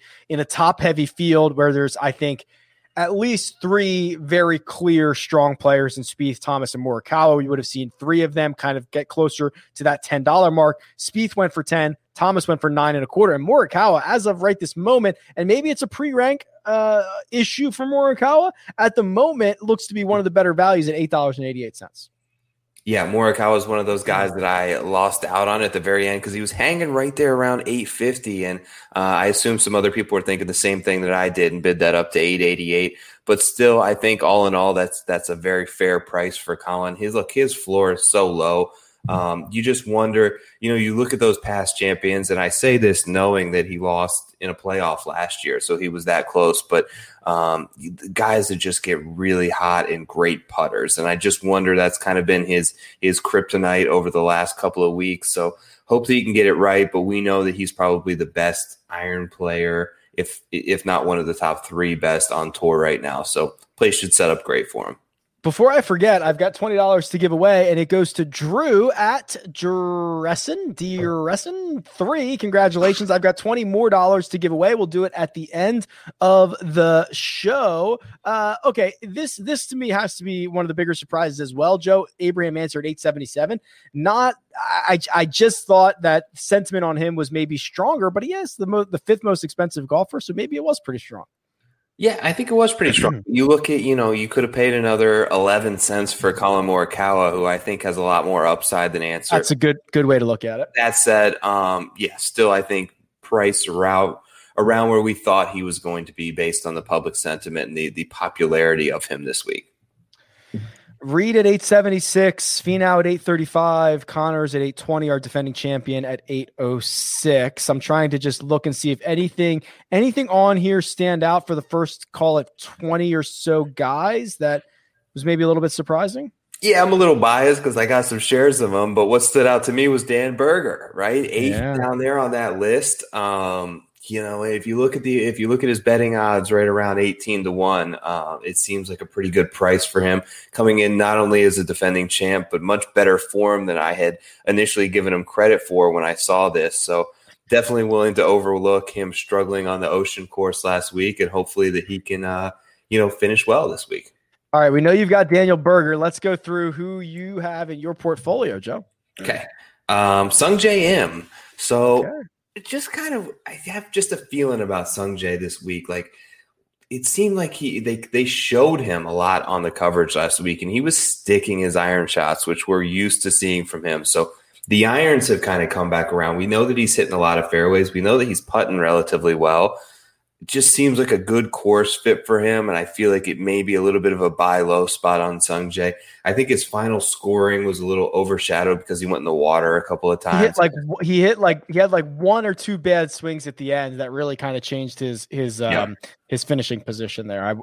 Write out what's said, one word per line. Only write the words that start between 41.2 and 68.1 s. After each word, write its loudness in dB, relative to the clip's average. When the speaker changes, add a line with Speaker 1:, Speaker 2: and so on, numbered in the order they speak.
Speaker 2:
past -4
champions, 0
and -2
I 0
say 2
this 2
knowing 2
that 0
he -8
lost -2
in -8
a -6
playoff -4
last -8
year, -4
so -4
he -6
was -10
that -2
close. 2
But, 0
um, -2
the -14
guys 0
that -4
just -4
get -4
really 0
hot 0
and -6
great -2
putters, -2
and -2
I 0
just -2
wonder 2
that's 2
kind -2
of -2
been 2
his, -2
his 2
kryptonite 0
over 2
the 0
last 0
couple 0
of 2
weeks. -4
So -4
hope 0
that 0
he 0
can -4
get 4
it 4
right, 2
but -2
we -2
know 0
that -2
he's -6
probably 0
the -4
best -4
iron -8
player, -4
if, -8
if -2
not 0
one 0
of -4
the -4
top -4
three -4
best -2
on -6
tour 0
right 0
now. -8
So -4
place 2
should -2
set 4
up -2
great -4
for -10
him. -12
Speaker 1:
Before 4
I 4
forget, 4
I've 0
got 0
twenty -4
dollars 2
to -4
give 2
away, 6
and 2
it 0
goes 2